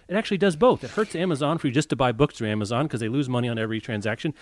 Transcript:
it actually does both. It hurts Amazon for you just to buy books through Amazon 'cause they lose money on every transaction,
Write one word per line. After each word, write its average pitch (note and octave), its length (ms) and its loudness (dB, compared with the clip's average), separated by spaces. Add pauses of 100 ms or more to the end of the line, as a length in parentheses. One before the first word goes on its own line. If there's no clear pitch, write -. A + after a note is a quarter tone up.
it F3+ 60 -4
actually G#3 240 -2
does F#3 160 4
both. F3 300 2
It A#2+ 60 -10
hurts G3+ 260 -4
Amazon D#3+ 420 0
for - 80 -2
you B2+ 60 0
just D3+ 180 2
to - 60 0
buy B2+ 160 2
books C#3 260 0
through A2+ 120 -2
Amazon G#2+ 360 0
'cause C3+ 140 -4
they A2+ 80 -2
lose C3 200 0
money B2 200 0
on A#2 100 -2
every A2 220 -2
transaction, A2+ 600 -2